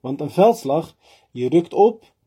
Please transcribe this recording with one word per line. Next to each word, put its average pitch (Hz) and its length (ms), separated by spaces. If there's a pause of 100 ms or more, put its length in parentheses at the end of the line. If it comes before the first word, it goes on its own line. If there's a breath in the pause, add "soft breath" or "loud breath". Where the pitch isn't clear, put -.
Want 135 200
een 147 100
veldslag, 170 640 (340 soft breath)
je 123 180
rukt 170 260
op 220 400 (120)